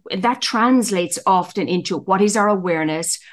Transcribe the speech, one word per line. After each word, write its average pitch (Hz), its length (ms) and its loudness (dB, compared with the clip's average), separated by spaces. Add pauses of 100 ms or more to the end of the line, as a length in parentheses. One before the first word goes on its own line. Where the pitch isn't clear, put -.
(100)
that 220 320 -2
translates 220 840 0
often 180 420 0
into 180 280 -2
what 190 260 0
is 208 140 2
our 208 120 2
awareness 165 680 -2 (140)